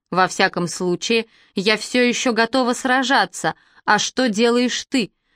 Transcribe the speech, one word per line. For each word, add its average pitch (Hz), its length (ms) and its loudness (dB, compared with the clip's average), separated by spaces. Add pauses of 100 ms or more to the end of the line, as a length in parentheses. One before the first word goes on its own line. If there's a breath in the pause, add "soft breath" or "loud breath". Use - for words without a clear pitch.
(100)
Во 180 180 2
всяком 180 400 -2
случае, 185 580 -2 (280 soft breath)
я 208 220 0
всё 247 260 -2
ещё 240 300 0
готова 233 400 0
сражаться. 247 840 0 (300 soft breath)
А 208 140 2
что 254 300 -2
делаешь 233 600 0
ты? 247 240 -2 (240)